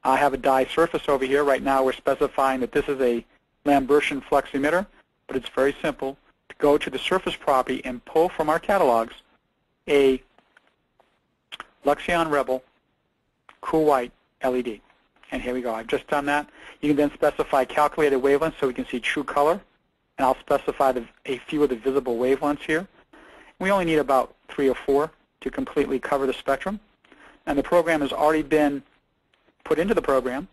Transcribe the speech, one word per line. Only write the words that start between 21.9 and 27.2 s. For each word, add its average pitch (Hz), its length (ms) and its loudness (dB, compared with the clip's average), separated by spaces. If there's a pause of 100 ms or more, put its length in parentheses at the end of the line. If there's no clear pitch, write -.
wavelengths 135 460 -2
here. 165 260 -4 (680)
We 185 120 -2
only 196 140 2
need 160 140 2
about 131 360 0 (140)
three 139 200 0
or 127 60 2
four 143 360 0 (320)
to 135 80 -6
completely 139 480 -4
cover 139 280 -2
the 131 60 -2
spectrum. 165 480 -4 (680)